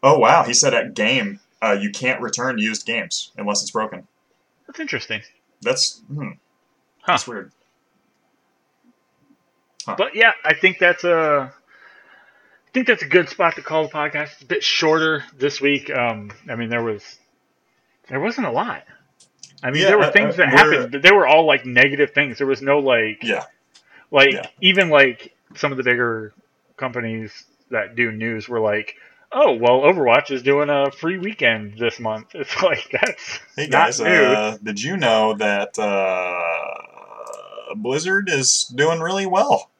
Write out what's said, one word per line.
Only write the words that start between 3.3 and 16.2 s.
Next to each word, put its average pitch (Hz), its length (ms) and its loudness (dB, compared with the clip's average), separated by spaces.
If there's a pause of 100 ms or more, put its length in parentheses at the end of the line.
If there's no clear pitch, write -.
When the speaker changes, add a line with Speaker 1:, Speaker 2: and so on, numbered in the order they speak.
Speaker 1:
unless 101 240 -4
it's - 80 -10
broken. 107 380 -8 (580)
Speaker 2:
That's 277 140 -16
interesting. 113 420 -8 (400)
Speaker 1:
That's, - 460 -4
hmm. 143 220 -10 (720)
Speaker 2:
Huh. 180 100 0
Speaker 1:
That's - 160 -2
weird. 101 240 -14 (2250)
Huh. - 100 -8
Speaker 2:
But, - 180 -4
yeah, 220 180 4 (120)
I 156 100 2
think 185 240 0
that's 175 260 2
a, 151 480 0
I - 1200 -20
think 262 140 -2
that's 233 160 2
a - 60 -10
good 170 200 2
spot 170 280 0
to - 60 -16
call 156 220 -2
the 143 80 -8
podcast. 147 420 -6
It's - 80 -20
a 135 40 -20
bit 165 160 -4
shorter 156 640 2 (120)
this 143 240 -2
week. 143 300 0
Um, 117 400 -4 (180)